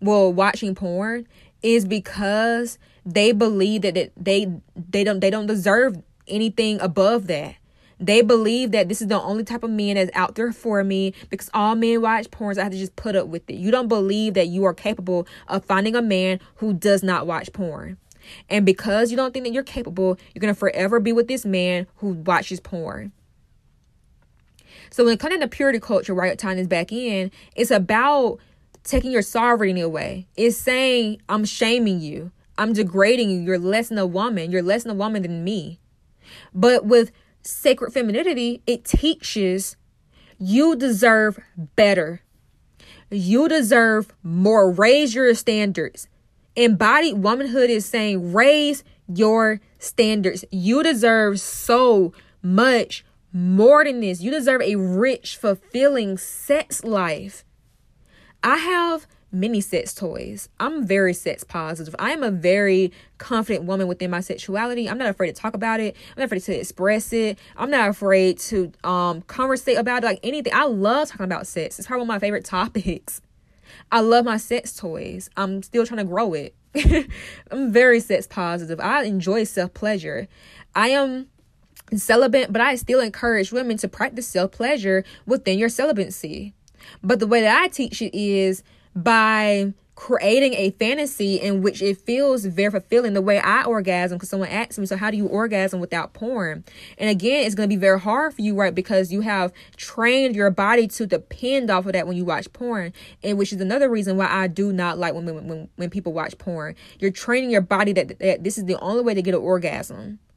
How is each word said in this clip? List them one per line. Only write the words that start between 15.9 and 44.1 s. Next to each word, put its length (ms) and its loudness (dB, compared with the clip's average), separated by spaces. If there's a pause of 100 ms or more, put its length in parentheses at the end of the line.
a 60 2
man 360 0 (180)
who 160 -2
does 300 2
not 240 0
watch 260 -6
porn. 440 -10 (520)
And 160 2
because 460 2
you 60 -4
don't 180 -2
think 100 -8
that 80 -4
you're 120 -4
capable, 540 -4 (140)
you're 80 -16
gonna 140 0
forever 460 0
be 120 0
with 140 4
this 180 -4
man 520 0
who 140 -6
watches 500 -2
porn. 500 -10 (1800)
So 140 2
when 100 6
it 60 -2
comes 140 -2
into 140 -2
purity 320 0
culture, 340 -2
right, 240 0
tying 200 -4
this 100 -4
back 240 -2
in, 380 -4 (260)
it's 160 0
about 640 2 (460)
taking 260 -2
your 100 2
sovereignty 600 0
away. 560 -6
It's 200 2
saying, 720 0
"I'm 160 0
shaming 560 0
you. 300 -10 (260)
I'm 160 0
degrading 560 2
you. 120 -2
You're 180 -2
less 300 -2
than 100 -4
a 80 0
woman. 460 -4
You're 100 0
less 220 0
than 80 -8
a 20 -6
woman 280 -4
than 220 -6
me." 360 -6 (760)
But 320 4
with 240 6 (320)
sacred 500 0
femininity, 720 -2
it 180 -2
teaches 920 -2 (640)
you 380 4
deserve 640 2 (340)
better. 480 2 (880)
You 380 2
deserve 720 4